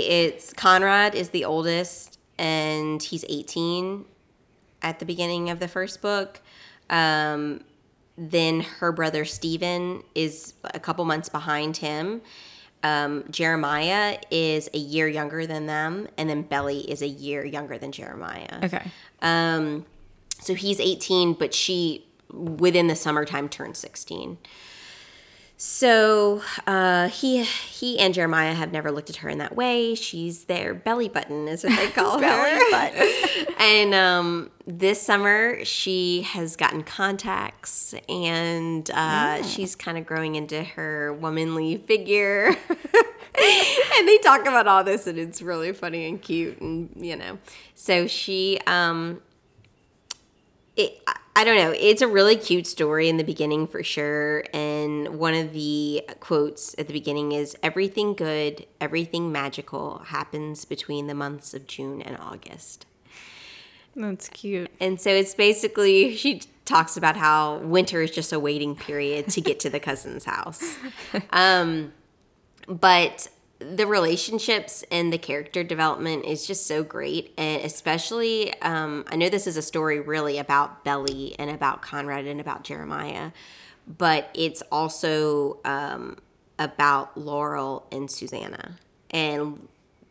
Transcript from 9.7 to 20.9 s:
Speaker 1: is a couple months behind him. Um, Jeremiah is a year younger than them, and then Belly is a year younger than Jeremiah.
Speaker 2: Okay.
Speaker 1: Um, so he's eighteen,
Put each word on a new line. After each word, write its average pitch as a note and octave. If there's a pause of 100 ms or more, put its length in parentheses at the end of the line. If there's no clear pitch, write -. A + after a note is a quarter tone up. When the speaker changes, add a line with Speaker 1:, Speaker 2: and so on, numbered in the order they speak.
Speaker 1:
is D#3+
a -
couple E3+
months D#3+
behind D3+
him. D#3+ (600)
Um, D3
Jeremiah E3 (140)
is D#3
a D3+
year D3+
younger D3+
than D#3
them, D#3 (100)
and D#3
then D3+
Belly C#3+
is C#3+
a C#3+
year C#3+
younger C#3+
than C#3
Jeremiah. -
Speaker 2:
Okay. F3+ (400)
Speaker 1:
Um, E3 (560)
so F#3
he's G3
eighteen, F3+